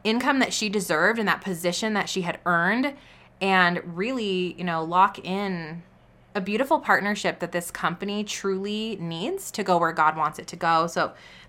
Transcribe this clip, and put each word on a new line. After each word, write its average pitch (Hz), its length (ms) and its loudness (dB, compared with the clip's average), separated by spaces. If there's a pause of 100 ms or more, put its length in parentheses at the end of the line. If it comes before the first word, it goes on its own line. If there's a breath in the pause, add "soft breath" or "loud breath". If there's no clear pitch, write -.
income 247 340 2
that 254 140 2
she - 160 -2
deserved 190 500 2
and 214 100 0
that 160 120 2
position 180 540 -2
that 180 140 0
she 185 140 -4
had 170 240 -4
earned, 196 480 2 (480 loud breath)
and 175 540 2
really, 190 600 -2
you - 60 -10
know, 165 220 -2
lock 180 340 4
in 175 640 -6 (520)
a 208 60 -2
beautiful 220 380 0
partnership 202 600 0
that 170 120 -4
this 175 180 -4
company 196 540 -4
truly 208 760 -4
needs 170 500 -6
to 214 140 -6
go 180 120 4
where 165 160 2
God 160 240 4
wants 156 220 -2
it - 80 -12
to - 100 -14
go. 165 300 2
So 170 260 -2 (360 loud breath)